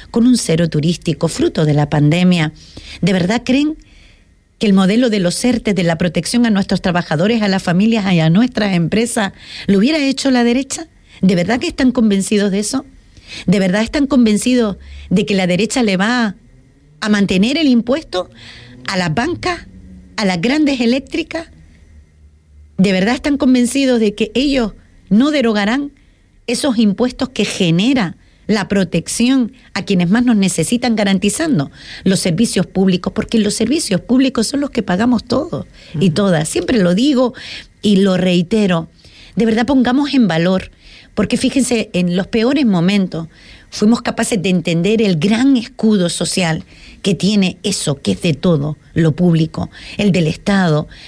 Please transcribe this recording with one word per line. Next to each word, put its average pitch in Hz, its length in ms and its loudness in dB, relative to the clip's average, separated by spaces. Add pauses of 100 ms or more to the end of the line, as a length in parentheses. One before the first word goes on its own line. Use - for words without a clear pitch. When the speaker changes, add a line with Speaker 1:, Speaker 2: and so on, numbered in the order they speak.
(120)
Speaker 1:
con 233 160 2
un 240 100 4
cero 165 300 0
turístico, 160 580 -2
fruto - 380 -2
de 151 100 2
la 147 160 0
pandemia? 160 640 2 (480)
¿De 185 120 2
verdad 190 320 0
creen 294 320 0 (800)
que 220 120 0
el 196 40 4
modelo 208 380 2
de 208 80 0
los 175 260 -2
ertes, 233 300 0
de 180 80 0
la 165 160 0
protección 180 480 0
a 226 40 0
nuestros 196 300 0
trabajadores, 180 640 0
a 208 60 0
las 190 120 0
familias 196 520 0
y 170 80 4
a 160 100 4
nuestras 208 440 0
empresas, 196 580 -2 (340)
lo 202 120 2
hubiera 294 200 2
hecho 269 320 -2
la 240 140 2
derecha? 277 420 -2 (360)
¿De 190 120 4
verdad 180 240 0
que 349 80 -6
están 269 240 0
convencidos 202 640 0
de 202 80 -2
eso? 262 260 -6 (600)
¿De 190 120 2
verdad 190 240 0
están 285 240 0
convencidos 233 680 2 (340)
de 196 160 2
que 208 80 -2
la 185 140 0
derecha 220 340 0
le 196 140 0
va 220 400 -2 (640)
a 214 80 -4
mantener 202 480 2
el 330 100 0
impuesto 254 640 0 (560)
a 196 100 -6
las 175 160 -2
bancas, 330 540 -4 (500)
a 220 80 -2
las 180 160 0
grandes 277 400 0
eléctricas? 277 680 -4 (1300)
¿De 196 140 2
verdad 196 240 0
están 294 220 -2
convencidos 254 600 2
de 208 160 0
que 214 200 -4
ellos 262 400 -2 (360)
no 254 220 4
derogarán 233 580 0 (560)
esos 247 320 -2
impuestos 240 520 0
que 208 140 -2
genera 190 720 0 (300)
la 202 220 -2
protección 208 840 0 (180)
a 190 140 -8
quienes 180 240 2
más 240 120 2
nos 240 140 4
necesitan, 208 600 0
garantizando 202 760 0 (320)
los 185 180 2
servicios 196 460 0
públicos? 185 480 0
Porque 220 240 -2
los 208 160 0
servicios 226 480 -2
públicos 254 440 0
son 285 140 -4
los 285 80 -4
que - 140 -4
pagamos 220 420 0
todos 254 400 -4 (300)
y 151 140 2
Speaker 2:
Ujú. 156 60 2
Speaker 1:
todas. 170 320 0
Siempre 339 300 -2
lo 180 180 2
digo 254 380 2 (480)
y 208 160 2
lo 190 220 2
reitero. 180 720 0 (440)
De 226 120 0
verdad, 226 180 0
pongamos 269 480 0
en 247 160 4
valor, 170 420 0 (440)
porque 214 240 0
fíjense, 233 560 0
en 180 220 0
los 185 100 -2
peores 254 400 0
momentos 180 640 0 (460)
Fuimos 226 280 2
capaces 226 380 -4
de 185 100 -2
entender 180 520 0
el 196 140 2
gran 233 400 2
escudo 214 520 0
social 165 540 -2 (400)
que 190 140 0
tiene 190 480 0
eso, 156 360 -4
que 196 120 -2
es - 100 -6
de 170 100 0
todo, 151 460 -2 (160)
lo 165 220 2
público, 165 520 0 (300)
el 208 140 2
del 160 160 0
Estado, 170 580 0 (220)